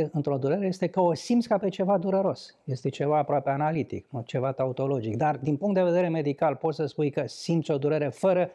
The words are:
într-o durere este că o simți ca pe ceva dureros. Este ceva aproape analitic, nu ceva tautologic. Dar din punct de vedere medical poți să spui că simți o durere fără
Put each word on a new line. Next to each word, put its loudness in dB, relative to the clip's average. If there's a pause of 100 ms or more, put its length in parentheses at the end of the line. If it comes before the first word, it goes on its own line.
(120)
într-o 0
durere 0
este 0
că 0
o 4
simți 0
ca 2
pe -2
ceva 2
dureros. -2
Este -4
ceva 0
aproape 0
analitic, -2
nu -6
ceva -2
tautologic. -2
Dar 0
din 0
punct -2
de 4
vedere 2
medical 0
poți -2
să -2
spui -2
că -2
simți -2
o 2
durere 0
fără 2